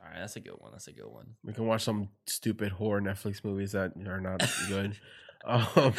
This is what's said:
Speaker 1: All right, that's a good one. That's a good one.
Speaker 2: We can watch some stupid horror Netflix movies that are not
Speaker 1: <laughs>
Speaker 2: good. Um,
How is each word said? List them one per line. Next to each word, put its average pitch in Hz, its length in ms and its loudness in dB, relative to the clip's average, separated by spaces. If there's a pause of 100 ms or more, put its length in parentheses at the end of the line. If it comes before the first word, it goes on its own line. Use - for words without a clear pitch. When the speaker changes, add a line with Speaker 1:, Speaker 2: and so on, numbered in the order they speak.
Speaker 1:
All 85 80 -18
right, 82 100 -12
that's 101 180 -8
a 107 40 -10
good 50 180 -14
one. - 140 -18
That's - 160 -16
a - 40 -18
good 50 140 -16
one. 107 380 -16
Speaker 2:
We 107 80 -8
can 113 140 0
watch 113 160 4
some 104 260 2 (180)
stupid 107 460 0
horror 101 280 2
Netflix 98 440 -2
movies 98 280 -2
that 95 200 0 (160)
are 92 120 -4
not 92 200 -2
Speaker 1:
<laughs> 90 280 0
Speaker 2:
good. 98 280 -2 (480)
Um, 123 540 6